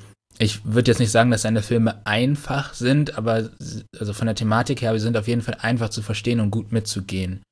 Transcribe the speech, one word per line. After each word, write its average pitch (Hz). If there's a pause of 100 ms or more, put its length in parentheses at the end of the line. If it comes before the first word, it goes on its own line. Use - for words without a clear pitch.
(380)
ich -
würd 117
jetzt 113
nicht 113
sagen, 117
dass 110
seine 110
Filme 117
einfach 135
sind, 139
aber 113 (100)
s-, - (120)
also 104
von 104
der 107
Thematik 113
her, 113
wir 110
sind 117
auf 107
jeden 120
Fall 113
einfach 117
zu 107
verstehen 113
und 104
gut 104
mitzugehen. 98 (100)